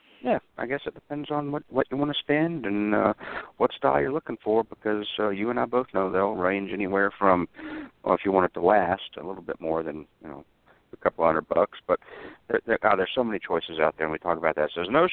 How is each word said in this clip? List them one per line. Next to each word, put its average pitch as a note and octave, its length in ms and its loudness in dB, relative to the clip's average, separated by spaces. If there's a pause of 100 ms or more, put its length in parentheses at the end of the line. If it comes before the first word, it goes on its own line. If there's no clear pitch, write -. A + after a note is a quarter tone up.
(220)
Yeah, A#3+ 180 2 (180)
I A#2 100 -4
guess C#3 180 -4
it - 80 -8
depends D3 380 -10
on D3 200 -2
what, D3 180 -6
what C3 220 0
you C3 60 -4
wanna C#3+ 160 0
spend D3+ 520 0
and, G#2 300 0
uh, G#2 180 4 (440)
what B2+ 160 2
style C#3 280 2
you're C3+ 100 0
looking D3 320 -6
for, A2 200 2
because, G#2+ 440 -4 (120)
uh, G#2 100 0
you G2+ 200 -2
and A#2+ 100 -2
I A#2+ 60 0
both B2 280 0
know F#2+ 160 2
they'll G2 260 2
range F#2+ 360 0
anywhere G2 460 0
from, F2+ 300 6 (560)
well, F#2 120 4
if - 80 -2
you G2 80 2
want F#2 140 6
it - 100 -2
to E2+ 100 -6
last, F#2+ 520 2
a D2+ 80 -10
little F#2+ 180 -10
bit D2+ 160 -8
more D#2+ 240 -2
than, D2+ 220 -8 (160)
you F2 80 -16
know, C#2+ 160 -14 (480)
a - 40 -20
couple E2+ 280 -6
hundred D#2 240 2
bucks, - 380 0
but F2+ 120 2 (480)
there, - 180 0
there, A2+ 160 0
God, G#2 180 2
there's F#2 160 -2
so B2+ 80 0
many G#2+ 160 -2
choices E2 400 -4
out D#2 180 2
there, D#2+ 80 -2
and D#2 80 -2
we D#2 60 -6
talk E2+ 180 -2
about D#2+ 180 0
that. D2+ 140 0
So - 120 -14
there's F2+ 80 -6
no D#3+ 240 2